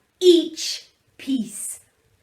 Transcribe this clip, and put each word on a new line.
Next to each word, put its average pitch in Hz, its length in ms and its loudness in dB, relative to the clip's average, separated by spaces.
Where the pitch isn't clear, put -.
each - 720 2
piece - 640 -8